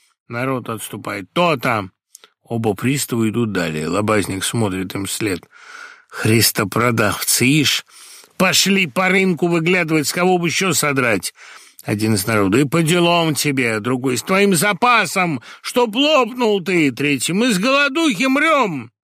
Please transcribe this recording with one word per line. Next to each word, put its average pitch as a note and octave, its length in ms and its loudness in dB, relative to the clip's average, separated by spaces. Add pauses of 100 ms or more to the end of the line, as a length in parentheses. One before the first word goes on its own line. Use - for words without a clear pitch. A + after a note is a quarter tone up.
(280)
Народ B2 420 -6
отступает: G2+ 640 -10
«То-то!» B2+ 560 0 (520)
Оба A2+ 320 -2
пристава A#2+ 540 -2
идут A2 240 -2
далее. D#2+ 360 -2
Лобазник G2 540 -2
смотрит F#2+ 520 -4
им G2 100 -6
вслед: F#2+ 380 -6 (680)
«Христопродавцы, A2+ 1400 0
ишь, D3 380 2 (540)
пошли F#3+ 480 2
по F#3 220 -2
рынку F#3 380 2
выглядывать, E3+ 600 0
с - 40 -4
кого F3+ 260 2
бы E3+ 100 -2
ещё F3+ 240 0
содрать». B2+ 640 0 (480)
Один A2 300 0
из G2 140 0
народа: G#2+ 320 2
«И D3+ 60 4
по E3 180 0
делам E3+ 520 2
тебе». B2+ 460 -2
Другой: B2 380 -2
«С - 40 -6
твоим G3 320 2
запасом, F#3+ 840 0 (220)
чтоб A#3+ 340 -2
лопнул B3 680 2
ты». D#3+ 300 2
Третий: C#3 400 -2
Мы A3+ 220 2
с F3+ 40 0
голодухи C#4 680 0
мрём, C4 680 0 (140)